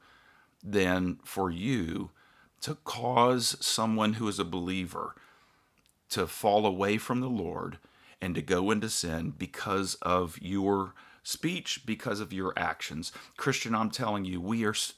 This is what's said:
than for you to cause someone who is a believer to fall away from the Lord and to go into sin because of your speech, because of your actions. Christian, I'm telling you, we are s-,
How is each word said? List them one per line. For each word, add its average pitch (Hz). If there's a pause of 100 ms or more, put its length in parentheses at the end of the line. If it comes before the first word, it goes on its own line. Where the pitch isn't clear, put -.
(640)
than 92
for 95
you 92 (500)
to - (100)
cause 120
someone 110
who 110
is 98
a 98
believer 87 (920)
to 95
fall 107
away 98
from 123
the 131
Lord 87 (420)
and 92
to 80
go 92
into 110
sin 82
because 95
of 90
your 95 (300)
speech, -
because 110
of 107
your 95
actions. 82 (240)
Christian, 131
I'm 110
telling 104
you, 92
we 110
are 104
s-, -